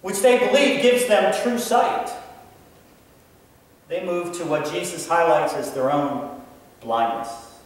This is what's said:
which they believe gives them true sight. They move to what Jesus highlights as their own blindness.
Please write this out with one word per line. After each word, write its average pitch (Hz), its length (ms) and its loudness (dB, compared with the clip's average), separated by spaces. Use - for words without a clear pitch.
which 190 180 -6
they 247 180 6
believe 269 440 2
gives 240 240 4
them 190 260 4
true 240 160 0
sight. - 520 0
They 175 140 -6
move 175 360 -4
to 165 80 -6
what 151 240 -4
Jesus 170 360 -8
highlights 160 460 2
as 139 200 -6
their 135 200 0
own - 480 -4
blindness. 117 480 -2